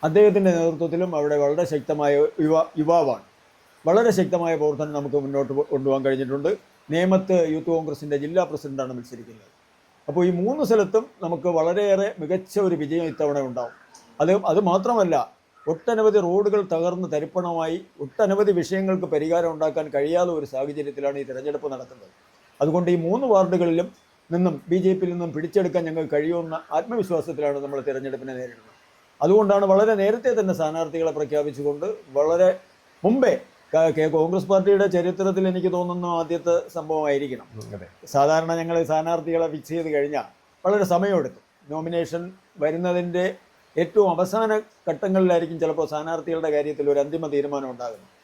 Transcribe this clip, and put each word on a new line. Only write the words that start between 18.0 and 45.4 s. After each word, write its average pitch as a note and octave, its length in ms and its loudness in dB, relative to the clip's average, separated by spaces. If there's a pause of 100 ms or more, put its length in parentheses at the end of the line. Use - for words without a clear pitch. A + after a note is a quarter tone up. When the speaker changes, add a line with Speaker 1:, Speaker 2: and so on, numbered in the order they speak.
Speaker 1:
ഒട്ടനവധി G3 520 2
വിഷയങ്ങൾക്ക് F#3+ 520 0
പരിഹാരം E3 480 0
ഉണ്ടാക്കാൻ D#3 420 -4
കഴിയാത്ത E3+ 360 0
ഒരു D#3 160 -4
സാഹചര്യത്തിലാണ് C#3 720 -6
ഈ C#3 40 -8
തിരഞ്ഞെടുപ്പ് C#3 500 -8
നടക്കുന്നത്. B2+ 380 -16 (500)
അതുകൊണ്ട് E3 300 2
ഈ F3+ 60 4
മൂന്ന് F#3 300 0
വാർഡുകളിലും F3+ 640 2 (440)
നിന്നും E3+ 360 0
ബി E3+ 80 2
ജെ F#3+ 160 4
പിയിൽ F#3 180 0
നിന്നും F3 220 -6
പിടിച്ചെടുക്കാൻ E3 520 0
ഞങ്ങൾക്ക് D#3+ 280 -4
കഴിയുമെന്ന D#3+ 480 -2 (120)
ആത്മവിശ്വാസത്തിലാണ് D#3+ 840 -2
നമ്മൾ C#3 220 -6
തിരഞ്ഞെടുപ്പിനെ C3 520 -6
നേരിടുന്നത്. B2+ 440 -14 (460)
അതുകൊണ്ടാണ് G3+ 420 4
വളരെ G3+ 300 4
നേരത്തെ G#3+ 460 0
തന്നെ F#3+ 140 0
സ്ഥാനാർത്ഥികളെ D#3+ 580 -2
പ്രഖ്യാപിച്ചുകൊണ്ട് D3 720 -4 (260)
വളരെ E3+ 480 2 (440)
മുമ്പേ A#3 360 4 (340)
ക-, D#3+ 220 4
കെ-, D#3 160 2
കോൺഗ്രസ് E3+ 340 0
പാർട്ടിയുടെ G3 400 4
ചരിത്രത്തിൽ F#3 600 2
എനിക്ക് F#3 240 0
തോന്നുന്നു F3+ 360 -4
ആദ്യത്തെ E3+ 640 0
സംഭവമായിരിക്കണം. D3 840 -2
Speaker 2:
ഉം, A2 200 -14
അതെ. F2+ 120 -14 (200)
Speaker 1:
സാധാരണ D#3+ 480 2
ഞങ്ങൾ E3 300 -2
സ്ഥാനാർത്ഥികളെ E3 640 -2
ഫിക്സ് D3+ 200 -10
ചെയ്ത് D#3+ 260 -6
കഴിഞ്ഞാൽ C#3+ 320 -2 (400)
വളരെ G3+ 180 2
സമയമെടുക്കും. F3+ 580 0 (280)
നോമിനേഷൻ E3+ 600 -6 (260)
വരുന്നതിൻ്റെ F3 760 -2 (420)
ഏറ്റവും F3 340 4
അവസാന G#3+ 500 0 (280)
ഘട്ടങ്ങളിലായിരിക്കും E3+ 720 0